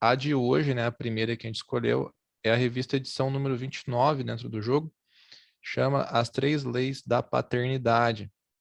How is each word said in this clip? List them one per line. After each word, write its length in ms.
A 140
de 220
hoje, 360
né, 140
a 60
primeira 440
que 120
a 20
gente 60
escolheu, 580
é 80
a 60
revista 400
edição 340
número 240
vinte 280
e 80
nove 340
dentro 240
do 140
jogo, 280
chama 440
As 260
Três 340
Leis 420
da 160
Paternidade, 1120